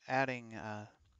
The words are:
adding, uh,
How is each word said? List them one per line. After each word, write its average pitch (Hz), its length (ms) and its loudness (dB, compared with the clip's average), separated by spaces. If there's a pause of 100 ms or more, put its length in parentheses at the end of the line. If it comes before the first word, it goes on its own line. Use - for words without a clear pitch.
adding, 127 480 2
uh, 107 320 -6 (340)